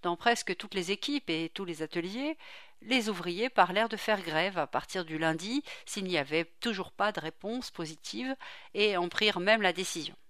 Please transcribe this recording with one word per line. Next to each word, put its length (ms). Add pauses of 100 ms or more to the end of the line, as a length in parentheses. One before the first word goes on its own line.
dans 140
presque 400
toutes 180
les 160
équipes 400
et 220
tous 120
les 180
ateliers, 560 (440)
les 260
ouvriers 400
parlèrent 400
de 80
faire 240
grève 380
à 80
partir 380
du 120
lundi 460 (240)
s'il 180
n'y 140
avait 260 (160)
toujours 300
pas 220
de 80
réponse 500
positive 640 (400)
et 220
en 120
prirent 320
même 220
la 100
décision. 440 (120)